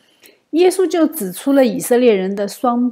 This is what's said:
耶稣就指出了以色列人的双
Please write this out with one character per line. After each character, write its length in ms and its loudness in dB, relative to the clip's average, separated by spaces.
耶 180 4
稣 180 -2
就 180 0
指 260 -6
出 220 -4
了 120 4
以 140 -2
色 180 0
列 160 4
人 220 -2
的 120 -4
双 440 -2